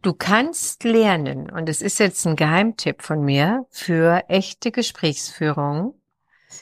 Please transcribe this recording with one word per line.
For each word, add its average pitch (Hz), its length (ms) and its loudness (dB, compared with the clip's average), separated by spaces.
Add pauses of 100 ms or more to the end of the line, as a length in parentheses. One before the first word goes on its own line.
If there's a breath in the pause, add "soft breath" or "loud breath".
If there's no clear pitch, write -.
Du 180 100 0
kannst 240 680 -2
lernen, 170 640 2
und 160 200 -6
es 156 120 -4
ist - 200 -4
jetzt 190 260 0
ein 160 80 2
Geheimtipp 170 680 0
von 156 220 -2
mir 156 460 2
für 170 560 2
echte 190 460 -2
Gesprächsführung 151 1200 -2 (680 loud breath)